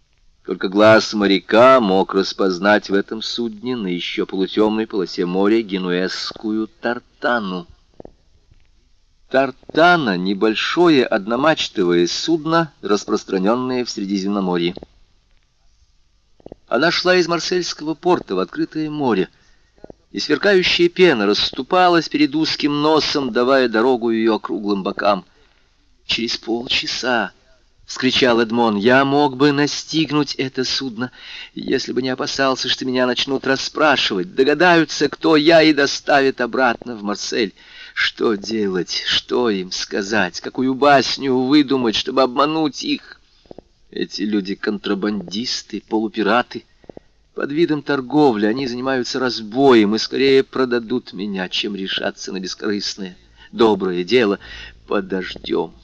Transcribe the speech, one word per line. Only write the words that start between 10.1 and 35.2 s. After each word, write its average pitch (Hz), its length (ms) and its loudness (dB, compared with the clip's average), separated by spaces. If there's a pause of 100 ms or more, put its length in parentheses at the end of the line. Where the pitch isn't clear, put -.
небольшое 107 880 2
одномачтовое 104 1000 0
судно, 160 640 -2 (100)
распространенное 104 1000 -2
в 113 60 -10
Средиземноморье. 95 840 -2 (1900)
Она 151 240 0
шла 180 240 2
из 175 100 2
Марсельского 165 720 -4
порта - 400 0
в - 20 0
открытое 156 520 -4
море, 123 380 0 (840)
и - 80 -8
сверкающая 175 680 2
пена 160 380 4
расступалась 165 800 2
перед 147 280 0
узким 151 440 -2
носом, 147 520 0
давая 123 360 2
дорогу 117 420 2
ее 113 260 2
округлым 101 480 -4
бокам. 98 400 -2 (800)
«Через 117 300 -4
полчаса!» — 120 960 -4 (540)
вскричал 123 540 2
Эдмон. 117 360 2
«Я 123 280 4
мог 139 320 2
бы 143 160 4
настигнуть 147 840 -2
это 131 280 -4
судно, 123 460 -6 (440)
если 117 380 -4
бы 123 80 -2
не 131 80 -2
опасался, 131 640 -2
что - 160 -6
меня 127 200 0
начнут 127 400 -2
расспрашивать, 131 880 0
догадаются, 151 760 2
кто 160 260 2